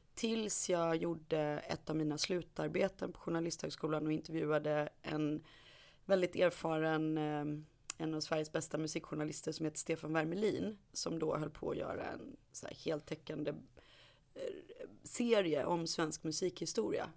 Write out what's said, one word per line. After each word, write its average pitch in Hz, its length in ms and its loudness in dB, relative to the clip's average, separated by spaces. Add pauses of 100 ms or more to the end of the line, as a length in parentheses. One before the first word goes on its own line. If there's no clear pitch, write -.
(140)
Tills 220 560 0
jag 165 260 4
gjorde 165 440 0 (260)
ett - 240 -4
av 156 60 2
mina 151 220 2
slutarbeten 180 920 0
på - 80 -16
Journalisthögskolan 156 840 -2
och 156 60 2
intervjuade 151 760 2 (140)
en 151 420 0 (600)
väldigt 180 320 2
erfaren, 160 800 2
eh, 151 260 0 (540)
en 160 160 -2
av 156 60 -2
Sveriges 156 320 -2
bästa 151 260 0
musikjournalister 156 760 -2
som 160 120 -4
heter 151 140 -2
Stefan 160 340 -2
Wermelin, 175 640 0 (140)
som - 260 -2
då 156 180 0
höll 156 140 -2
på - 200 -4
att - 60 0
göra - 300 -4
en - 300 -10 (160)
så - 140 -10
här - 80 -10
heltäckande, 151 800 -4 (800)
eh, - 80 -10 (600)
serie 202 640 4
om 170 220 2
svensk 160 380 0
musikhistoria 180 920 0